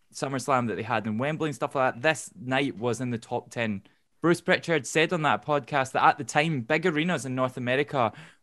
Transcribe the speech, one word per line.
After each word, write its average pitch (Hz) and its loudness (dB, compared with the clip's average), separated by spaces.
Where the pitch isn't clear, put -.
SummerSlam 127 0
that 101 -2
they 98 -6
had 110 -2
in 107 -2
Wembley 156 -2
and 139 -4
stuff - -4
like 131 2
that. 117 -12
This 156 0
night 131 -2
was 117 -2
in 127 -4
the 113 -4
top - -8
ten. 110 -4
Bruce 165 2
Pritchard 165 0
said 160 2
on 170 -2
that 113 2
podcast 143 0
that - 2
at 156 6
the 143 -8
time, 151 0
big 160 0
arenas 156 0
in 127 -4
North 131 -2
America 131 0